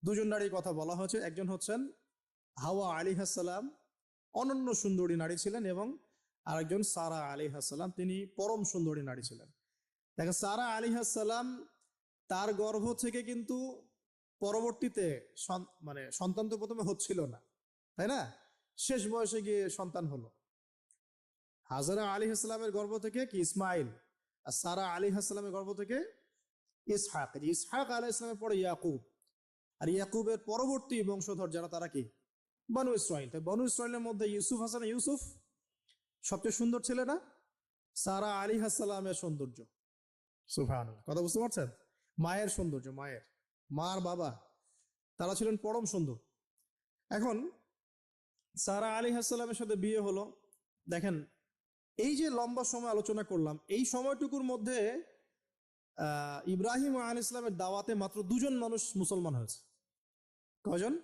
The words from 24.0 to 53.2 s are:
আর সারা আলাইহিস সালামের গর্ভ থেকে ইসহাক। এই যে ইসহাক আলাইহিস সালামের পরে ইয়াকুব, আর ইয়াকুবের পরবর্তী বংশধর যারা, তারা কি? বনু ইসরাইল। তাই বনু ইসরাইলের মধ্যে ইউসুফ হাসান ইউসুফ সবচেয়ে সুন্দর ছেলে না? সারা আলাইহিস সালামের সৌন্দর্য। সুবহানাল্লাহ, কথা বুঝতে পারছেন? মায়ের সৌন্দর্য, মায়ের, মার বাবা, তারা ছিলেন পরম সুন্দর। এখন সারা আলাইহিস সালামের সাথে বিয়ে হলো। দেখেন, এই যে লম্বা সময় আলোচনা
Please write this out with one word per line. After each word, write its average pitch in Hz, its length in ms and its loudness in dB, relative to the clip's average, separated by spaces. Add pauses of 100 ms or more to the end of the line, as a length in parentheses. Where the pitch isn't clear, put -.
আর 131 80 -6
সারা 180 420 0
আলাইহিস 196 320 2
সালামের 202 260 -4
গর্ভ 196 220 -2
থেকে 208 300 -2 (840)
ইসহাক। 160 500 -2
এই 143 60 -6
যে 147 60 0
ইসহাক 240 440 0
আলাইহিস 240 240 0
সালামের 233 240 -4
পরে 214 180 2
ইয়াকুব, 170 460 0 (760)
আর - 100 0
ইয়াকুবের 202 480 2
পরবর্তী 247 680 0
বংশধর 190 460 0
যারা, 170 180 -2
তারা 170 200 -4
কি? 135 220 -2 (640)
বনু 254 200 4
ইসরাইল। 151 360 0
তাই 160 120 -6
বনু 202 240 2
ইসরাইলের 240 340 0
মধ্যে 220 300 0
ইউসুফ 208 320 0
হাসান 233 220 -2
ইউসুফ 247 360 0 (1040)
সবচেয়ে 202 280 0
সুন্দর 233 300 4
ছেলে 254 240 2
না? 294 140 2 (760)
সারা 196 440 0
আলাইহিস 214 340 2
সালামের 196 400 0
সৌন্দর্য। 139 520 -4 (840)
সুবহানাল্লাহ, 120 600 -2
কথা 160 140 0
বুঝতে 175 180 2
পারছেন? 220 280 0 (520)
মায়ের 185 300 2
সৌন্দর্য, 143 400 -2
মায়ের, 135 320 -10 (500)
মার 170 280 0
বাবা, 175 400 -2 (800)
তারা 180 180 0
ছিলেন 214 220 2
পরম 220 280 0
সুন্দর। 160 320 0 (920)
এখন 233 420 0 (1040)
সারা 220 400 0
আলাইহিস 240 280 2
সালামের 240 280 -2
সাথে 220 220 0
বিয়ে 214 240 2
হলো। 202 420 -2 (480)
দেখেন, 170 360 0 (720)
এই 277 180 4
যে 311 140 4
লম্বা 240 340 0
সময় 240 280 -2
আলোচনা 214 320 2